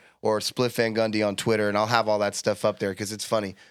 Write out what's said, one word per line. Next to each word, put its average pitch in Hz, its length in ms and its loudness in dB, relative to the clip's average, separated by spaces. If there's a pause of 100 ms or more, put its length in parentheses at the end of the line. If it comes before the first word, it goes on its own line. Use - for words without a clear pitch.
(220)
or 107 180 2
Spliff 123 360 -2
Van 113 180 2
Gundy 107 340 2
on 101 80 -2
Twitter, 107 320 2
and 101 80 0
I'll 107 120 2
have 113 200 2
all 107 120 2
that 101 160 0
stuff - 280 -2
up 104 140 2
there 98 160 -2
'cause 98 180 -6
it's 107 140 -8
funny. 104 300 -2 (160)